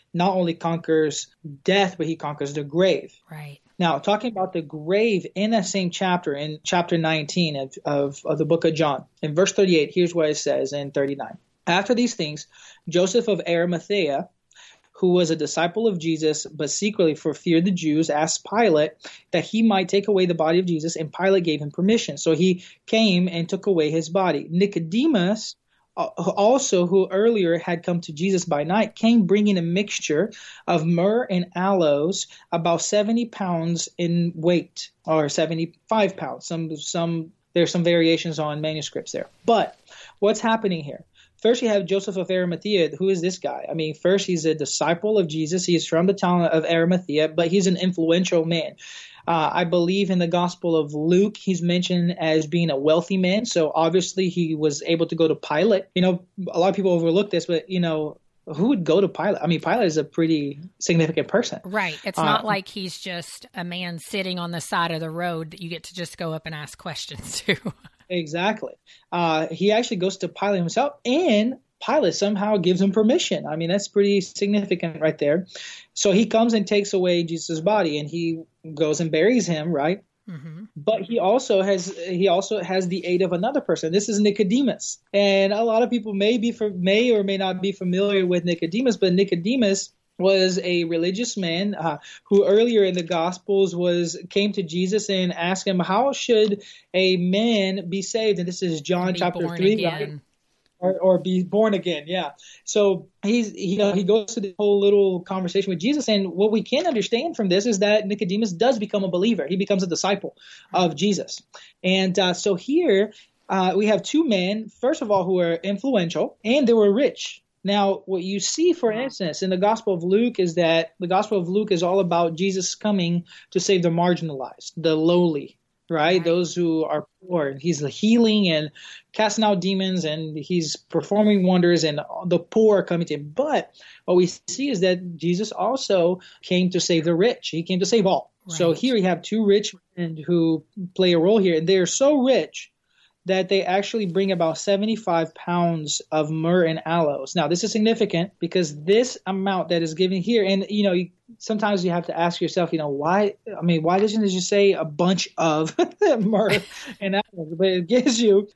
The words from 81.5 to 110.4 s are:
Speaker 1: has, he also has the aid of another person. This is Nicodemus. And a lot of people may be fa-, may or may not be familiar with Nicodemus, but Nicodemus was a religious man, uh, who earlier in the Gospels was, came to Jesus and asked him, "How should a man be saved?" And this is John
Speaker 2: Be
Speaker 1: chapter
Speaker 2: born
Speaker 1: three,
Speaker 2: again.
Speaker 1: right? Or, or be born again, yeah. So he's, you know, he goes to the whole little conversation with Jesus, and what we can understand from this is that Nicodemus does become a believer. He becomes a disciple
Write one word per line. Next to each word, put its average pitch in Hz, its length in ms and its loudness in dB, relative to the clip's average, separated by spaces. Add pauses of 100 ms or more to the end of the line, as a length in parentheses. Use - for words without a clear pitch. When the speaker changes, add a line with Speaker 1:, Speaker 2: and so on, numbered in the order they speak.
Speaker 1:
has, 190 340 0
he 180 320 0
also 196 340 0
has 185 260 -2
the 180 160 -4
aid 175 180 0
of 175 100 0
another 240 280 0
person. 160 320 -2
This 208 160 0
is 208 120 0
Nicodemus. 208 800 0 (140)
And 196 400 4
a 214 120 0
lot 226 180 2
of 240 80 0
people 214 240 -4
may 214 240 2
be 233 140 0
fa-, 214 180 -4
may 202 420 2
or 208 100 4
may 196 160 -2
not 185 240 -4
be 196 100 -2
familiar 190 540 0
with 175 180 0
Nicodemus, 180 520 0
but 185 160 2
Nicodemus 196 800 0 (260)
was 185 460 2
a 175 180 0
religious 175 540 -2
man, 185 400 -2
uh, 156 220 -4 (260)
who 202 200 4
earlier 220 380 4
in 185 120 2
the 180 100 -4
Gospels 180 720 0
was, 175 440 -2 (100)
came 202 260 0
to 196 100 -4
Jesus 185 440 -2
and 185 240 0
asked 175 320 -4
him, 190 140 0
"How 202 340 0
should 214 520 0 (280)
a 185 240 2
man 190 720 0
be 190 140 -4
saved?" 214 380 0
And 175 80 -4
this 180 120 -8
is 165 200 -2
John 180 320 -2
Speaker 2:
Be 175 80 -4
Speaker 1:
chapter 175 240 0
Speaker 2:
born 170 120 -4
Speaker 1:
three, 190 180 4
Speaker 2:
again. 165 260 -2
Speaker 1:
right? 147 200 -8 (600)
Or, 185 180 0
or 180 200 4
be 185 260 0
born 208 300 2
again, 165 340 -4
yeah. 175 220 -4 (340)
So 196 420 0 (180)
he's, 220 300 0
you 190 240 -2
know, 202 140 2
he 196 120 0
goes 208 300 0
to 233 60 -4
the 190 180 -8
whole 202 220 2
little 196 400 4
conversation 190 500 -4
with 175 100 -2
Jesus, 269 280 0
and 196 240 0
what 202 180 2
we 214 120 2
can 330 260 0
understand 240 480 -2
from 208 120 0
this 190 180 2
is 214 120 0
that 208 300 2
Nicodemus 208 440 -2
does 226 280 2
become 202 240 -2
a 185 40 -2
believer. 180 380 0
He 170 100 -2
becomes 190 280 0
a 180 40 -4
disciple 175 480 -2 (380)